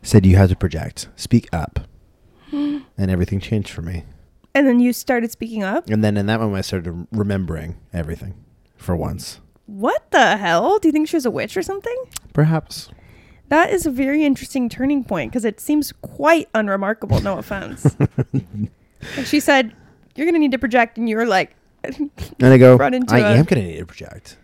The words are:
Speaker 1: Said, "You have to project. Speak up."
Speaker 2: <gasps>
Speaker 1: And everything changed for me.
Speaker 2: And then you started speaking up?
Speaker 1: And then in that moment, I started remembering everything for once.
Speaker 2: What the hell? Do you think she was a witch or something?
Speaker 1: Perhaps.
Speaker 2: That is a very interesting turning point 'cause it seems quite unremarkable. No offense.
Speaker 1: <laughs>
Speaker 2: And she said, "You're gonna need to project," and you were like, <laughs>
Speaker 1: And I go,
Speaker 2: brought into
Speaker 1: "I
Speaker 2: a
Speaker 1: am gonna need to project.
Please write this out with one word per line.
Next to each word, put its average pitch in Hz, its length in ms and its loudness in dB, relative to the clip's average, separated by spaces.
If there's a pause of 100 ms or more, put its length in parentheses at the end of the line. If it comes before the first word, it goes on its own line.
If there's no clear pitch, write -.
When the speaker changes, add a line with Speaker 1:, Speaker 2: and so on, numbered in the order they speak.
Speaker 1:
Said, 98 220 4
"You 92 120 6
have 95 120 6
to 95 60 0
project. - 600 -8
Speak - 360 -2
up." - 340 -6
Speaker 2:
<gasps> - 40 -20 (640)
Speaker 1:
And 285 580 -6
everything - 300 -2
changed 104 280 -4
for - 120 -12
me. 85 240 -10 (500)
Speaker 2:
And 285 100 4
then 247 140 4
you 247 140 2
started 240 380 -2
speaking 226 320 -10
up? 226 260 -4
Speaker 1:
And - 140 0
then 104 140 2
in 101 100 -2
that 110 120 -2
moment, 104 180 -2
I 92 40 -4
started 87 500 -8
remembering 90 640 -4 (180)
everything 85 400 -8 (440)
for - 180 -4
once. - 440 -8 (260)
Speaker 2:
What 226 460 -4
the 214 260 4
hell? 202 420 0
Do 339 80 0
you 302 60 4
think 311 160 0
she 339 80 -2
was 254 80 -4
a 226 60 0
witch - 260 -6
or 370 40 -2
something? 403 340 -8 (380)
Speaker 1:
Perhaps. 156 560 -2 (600)
Speaker 2:
That 320 200 2
is 370 160 -2
a 294 60 -2
very 277 340 -2
interesting 254 440 -2
turning 269 340 -2
point 147 300 -4
'cause 226 120 -4
it 214 140 -4
seems 302 320 -2 (100)
quite 302 540 0
unremarkable. 202 680 -2
No 196 160 -4
offense. - 640 -4
Speaker 1:
<laughs> 123 40 2 (1120)
Speaker 2:
And 262 120 -6
she 294 120 2
said, 269 340 2 (420)
"You're 285 100 -4
gonna 339 140 2
need 285 140 2
to 262 60 -2
project," 233 380 0
and 233 120 -4
you 214 80 -2
were 233 100 0
like, 190 260 0 (160)
<laughs> - 140 -18
Speaker 1:
And 285 260 -8 (320)
I 131 160 10
go, 127 200 10
Speaker 2:
brought 131 180 2
into 170 180 0
Speaker 1:
"I 120 60 6
Speaker 2:
a 117 180 4
Speaker 1:
am 156 80 6
gonna 147 180 0
need 82 160 -8
to 82 60 -10
project. - 580 -20